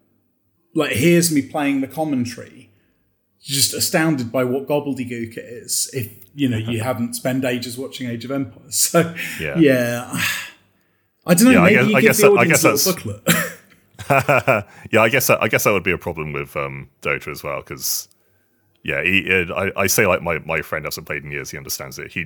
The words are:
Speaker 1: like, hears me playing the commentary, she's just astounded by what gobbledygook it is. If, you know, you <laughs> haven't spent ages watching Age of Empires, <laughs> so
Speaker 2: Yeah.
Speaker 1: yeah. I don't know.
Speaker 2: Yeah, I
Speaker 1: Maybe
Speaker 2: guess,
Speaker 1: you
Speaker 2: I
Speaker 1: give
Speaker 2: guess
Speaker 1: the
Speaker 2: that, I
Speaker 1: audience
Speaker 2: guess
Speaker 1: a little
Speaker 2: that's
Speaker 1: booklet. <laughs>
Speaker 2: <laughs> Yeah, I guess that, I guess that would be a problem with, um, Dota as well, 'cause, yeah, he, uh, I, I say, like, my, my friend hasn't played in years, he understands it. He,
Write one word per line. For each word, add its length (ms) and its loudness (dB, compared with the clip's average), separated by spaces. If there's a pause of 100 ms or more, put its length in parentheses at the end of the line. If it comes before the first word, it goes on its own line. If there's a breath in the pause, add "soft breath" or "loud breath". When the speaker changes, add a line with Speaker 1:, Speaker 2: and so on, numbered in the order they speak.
(720)
Speaker 1:
like, 200 0
hears 380 4
me 120 2
playing 380 -2
the 60 -4
commentary, 840 -6 (680)
she's 180 -6
just 180 0
astounded 560 0
by 120 0
what 240 -2
gobbledygook 680 -4
it 80 -14
is. 480 -8
If, 180 -6 (220)
you 160 0
know, 80 0
you 220 -4
<laughs> 100 -4
haven't 240 -4
spent 320 -4
ages 320 -4
watching 320 -10
Age 160 -8
of 60 -8
Empires, 440 -6
<laughs> 140 0
so 240 2 (260 loud breath)
Speaker 2:
Yeah. 200 -4
Speaker 1:
yeah. 640 2 (1000 loud breath)
I 120 4
don't 100 6
know. 60 8
Speaker 2:
Yeah, 100 8
I 40 8
Speaker 1:
Maybe 100 6
Speaker 2:
guess, 140 4
Speaker 1:
you 80 4
Speaker 2:
I 40 4
Speaker 1:
give 80 6
Speaker 2:
guess 80 2
Speaker 1:
the 60 4
Speaker 2:
that, 80 8
I 100 4
Speaker 1:
audience 220 4
Speaker 2:
guess 0 -
Speaker 1:
a 260 2
little 40 0 (100)
Speaker 2:
that's 260 -10
Speaker 1:
booklet. 1400 0
<laughs> 80 -20
Speaker 2:
<laughs> 100 -12
Yeah, 100 6
I 80 6
guess 180 0
that, 160 4
I 40 0
guess 180 0
that 80 4
would 100 0
be 80 0
a 80 0
problem 340 -8
with, 240 -8
um, 320 -8 (140)
Dota 280 -4
as 120 -12
well, 180 -8
'cause, 480 -8 (760)
yeah, 200 -4
he, 280 0
uh, 220 0
I, 300 -2
I 40 0
say, 200 2
like, 160 2
my, 160 -2
my 240 -4
friend 220 -8
hasn't 200 -10
played 180 -10
in 80 -14
years, 200 -10
he 80 -12
understands 400 -12
it. 120 -14
He, 140 -8